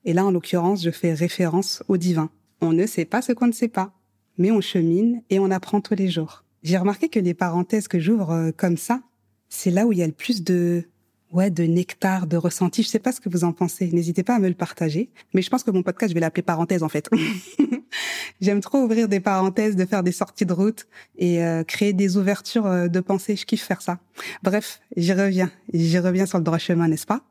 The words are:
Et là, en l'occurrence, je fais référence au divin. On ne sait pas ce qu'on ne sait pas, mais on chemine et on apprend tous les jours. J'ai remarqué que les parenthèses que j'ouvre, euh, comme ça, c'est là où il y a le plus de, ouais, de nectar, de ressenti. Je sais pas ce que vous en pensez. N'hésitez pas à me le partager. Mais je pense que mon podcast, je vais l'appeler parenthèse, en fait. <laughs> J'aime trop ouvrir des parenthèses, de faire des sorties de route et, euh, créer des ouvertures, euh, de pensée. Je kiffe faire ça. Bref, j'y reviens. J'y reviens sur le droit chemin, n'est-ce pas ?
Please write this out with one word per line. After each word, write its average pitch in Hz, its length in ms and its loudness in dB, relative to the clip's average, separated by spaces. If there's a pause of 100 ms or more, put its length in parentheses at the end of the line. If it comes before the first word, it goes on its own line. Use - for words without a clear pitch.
Et 170 80 -2
là, 185 140 4
en 196 60 2
l'occurrence, 175 520 0
je 170 80 0
fais 165 220 -2
référence 170 760 -2
au 190 80 2
divin. 165 340 0 (300)
On 165 140 2
ne 180 140 2
sait 170 180 -2
pas 240 160 -2
ce 254 100 -4
qu'on 240 160 2
ne 226 60 2
sait 226 160 -2
pas, 190 280 -4 (400)
mais 185 140 4
on 214 80 4
chemine 190 720 0
et 196 100 2
on 190 100 2
apprend 190 300 -2
tous 208 160 -2
les 190 140 0
jours. 160 340 -6 (200)
J'ai 170 140 0
remarqué 202 320 0
que 226 100 0
les 175 140 2
parenthèses 180 560 -2
que 180 100 0
j'ouvre, 180 320 0
euh, 165 240 0
comme 175 220 0
ça, 254 240 -2 (480)
c'est - 200 -4
là 190 160 2
où 233 60 4
il 180 80 2
y 175 40 2
a 160 40 0
le 151 60 -4
plus 214 300 -4
de, 175 420 2 (460)
ouais, 185 200 2
de 170 120 0
nectar, 180 640 0
de 165 120 0
ressenti. 180 460 0
Je - 40 0
sais 220 120 0
pas 254 120 0
ce - 80 -6
que - 80 -8
vous 175 160 0
en 175 80 2
pensez. 175 400 -2
N'hésitez 170 320 0
pas 247 120 0
à 226 40 2
me 190 80 2
le 180 80 0
partager. 170 560 -4 (220)
Mais 185 80 4
je 180 80 -4
pense 254 140 0
que 220 80 0
mon 185 120 2
podcast, 185 280 -2
je - 20 -4
vais 165 80 0
l'appeler 165 200 -2
parenthèse, 170 400 0
en 156 60 -2
fait. - 220 -4 (640)
<laughs> - 680 -8
J'aime 202 200 2
trop - 180 0
ouvrir 226 300 2
des 196 100 2
parenthèses, 190 560 2
de 185 100 2
faire 190 180 0
des 180 100 0
sorties - 320 -2
de 175 80 0
route 202 340 -2 (300)
et, 170 260 2
euh, 165 220 -2
créer 208 260 0
des 190 240 2
ouvertures, 202 500 0
euh, 180 220 2
de 180 140 0
pensée. 196 340 -2
Je - 100 -10
kiffe - 180 -2
faire - 180 -4
ça. 180 180 -6 (420)
Bref, 202 380 -2 (160)
j'y 170 160 2
reviens. 185 400 2 (220)
J'y 165 260 2
reviens 185 260 2
sur 185 120 -2
le 165 80 0
droit 165 140 0
chemin, 170 280 0
n'est-ce 156 180 -2
pas ? 220 260 -2